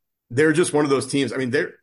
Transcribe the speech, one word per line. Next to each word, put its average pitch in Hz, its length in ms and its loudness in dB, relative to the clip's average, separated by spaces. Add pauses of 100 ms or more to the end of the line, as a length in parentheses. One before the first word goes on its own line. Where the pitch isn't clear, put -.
(300)
they're 151 240 2
just 165 200 0
one 147 100 2
of 147 60 0
those 135 180 0
teams. 139 240 -2
I 120 60 -8
mean, 127 140 -4
they're, - 320 -2